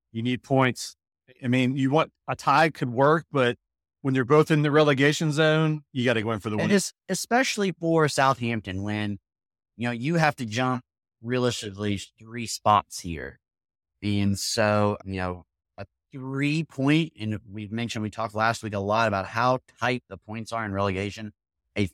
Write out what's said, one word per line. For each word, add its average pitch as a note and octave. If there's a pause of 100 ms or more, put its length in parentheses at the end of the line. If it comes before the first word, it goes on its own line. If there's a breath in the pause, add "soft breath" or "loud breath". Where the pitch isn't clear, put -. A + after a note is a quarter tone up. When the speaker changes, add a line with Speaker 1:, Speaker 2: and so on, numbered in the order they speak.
(100)
Speaker 1:
You A2+
need B2
points. C3 (480)
I B2+
mean, B2+
you C3+
want, D3+ (160)
a C3
tie D3+
could C3+
work, C#3+
but B2 (460)
when C3+
you're C3
both D3+
in D3+
the D3
relegation D3
zone, D#3 (100)
you B2+
gotta A2+
go A2+
in A2
for A2+
the G#2+
Speaker 2:
And E3+
Speaker 1:
win. G3+
Speaker 2:
es-, - (160)
especially G#3
for E3
Southampton, A#2
when, G#2 (580)
you A2+
know, A#2+
you C3
have D#3
to B2+
jump B2+ (400)
realistically G#2+ (180)
three A2+
spots -
here. C#2+ (640)
And G2+
so, G#2
you F#2+
know, F2+ (340)
a G2+ (260)
three C#3
point, D3+
and G#2+ (100)
we've G#2
mentioned, A2+
we G#2+
talked A2
last A2
week G#2
a G2+
lot G#2+
about G2
how B2 (200)
tight B2
the F#2+
points A2
are A2+
in G2+
relegation. G2+ (420)
A G2+